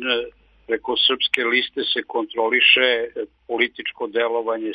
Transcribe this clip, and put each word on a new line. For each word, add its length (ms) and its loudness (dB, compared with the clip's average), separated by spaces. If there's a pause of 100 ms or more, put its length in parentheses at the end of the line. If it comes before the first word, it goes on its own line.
e, 220 0 (420)
preko 300 -2
Srpske 480 0
liste 400 0
se 180 -4
kontroliše, 880 2
e, 160 0 (420)
političko 580 -4
delovanje 680 -2